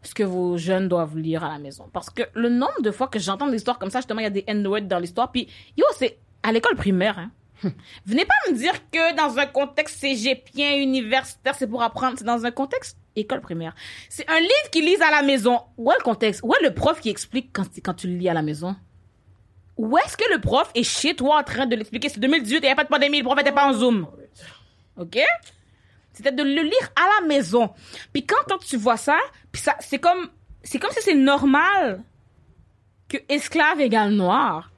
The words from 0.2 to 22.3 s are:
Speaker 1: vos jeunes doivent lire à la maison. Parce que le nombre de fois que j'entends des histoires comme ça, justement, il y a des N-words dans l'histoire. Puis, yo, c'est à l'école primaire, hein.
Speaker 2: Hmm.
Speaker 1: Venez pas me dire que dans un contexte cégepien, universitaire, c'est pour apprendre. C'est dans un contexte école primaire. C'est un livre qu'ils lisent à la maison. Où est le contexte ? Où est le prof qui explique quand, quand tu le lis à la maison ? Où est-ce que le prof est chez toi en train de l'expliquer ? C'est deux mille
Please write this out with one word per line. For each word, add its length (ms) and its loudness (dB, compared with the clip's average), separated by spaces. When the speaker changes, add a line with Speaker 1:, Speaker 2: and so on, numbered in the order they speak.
Speaker 1:
vos 340 -2
jeunes 300 0
doivent 300 0
lire 260 -4
à 60 -6
la 100 -12
maison. 320 -18
Parce 180 -10
que 140 -6
le 160 0
nombre 320 0
de 100 0
fois 160 -4
que 120 -4
j'entends 280 -2
des 100 0
histoires 220 -2
comme 100 -6
ça, 100 -4
justement, 200 -6
il 40 -4
y 40 -2
a 40 -4
des 160 -4
N-words 400 -2
dans 120 -2
l'histoire. 320 -4
Puis, 160 -2
yo, 100 4
c'est 200 -2
à 80 0
l'école 240 2
primaire, 440 0
hein. 120 -14
Speaker 2:
Hmm. 60 0
Speaker 1:
Venez 180 0
pas 120 4
me 40 2
dire 180 0
que 240 2
dans 240 0
un 80 0
contexte 520 -4
cégepien, 800 -2
universitaire, 760 -2
c'est 100 -4
pour 160 -6
apprendre. 360 -2
C'est 60 -12
dans 220 -2
un 60 -2
contexte 460 -6
école 260 -4
primaire. 320 -10
C'est 200 -12
un 100 2
livre 320 2
qu'ils 140 2
lisent 160 4
à 80 6
la 140 4
maison. 360 2
Où 160 0
est 60 6
le 60 -2
contexte ? 400 0
Où 100 2
est 100 4
le 120 2
prof 260 0
qui 80 -4
explique 440 -6
quand, 100 -4
quand 120 -6
tu 120 -10
le 80 -4
lis 140 0
à 60 0
la 80 0
maison ? 320 -6
Où 220 0
est-ce 180 0
que 160 0
le 80 2
prof 360 0
est 80 0
chez 320 -2
toi 240 2
en 40 -2
train 220 -4
de 100 0
l'expliquer ? 340 -6
C'est 100 -12
deux 80 0
mille 160 2